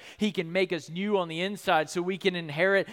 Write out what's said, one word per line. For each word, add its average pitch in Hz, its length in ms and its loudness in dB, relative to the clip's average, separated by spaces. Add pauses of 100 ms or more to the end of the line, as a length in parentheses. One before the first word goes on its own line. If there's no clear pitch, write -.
(160)
He 208 160 0
can 165 180 -4
make 185 220 0
us 165 160 -4
new 196 300 0
on 175 100 -2
the 165 140 -4
inside 180 480 2
so 180 100 -4
we 185 160 -2
can 180 180 0
inherit 170 580 2